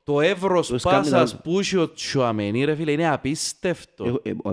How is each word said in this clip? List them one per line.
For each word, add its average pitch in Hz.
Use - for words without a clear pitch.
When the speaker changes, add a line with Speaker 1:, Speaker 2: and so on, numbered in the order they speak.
Speaker 1:
το 143
εύρος 180
Speaker 2:
Το 123
σκάνδαλο. 180
Speaker 1:
πάσας 127
που 175
είχε 190
ο 156
Τσουαμενί, 117
ρε, 151
φίλε, 151
είναι 165
απίστευτο. 135
Speaker 2:
Ε, -
ε, 98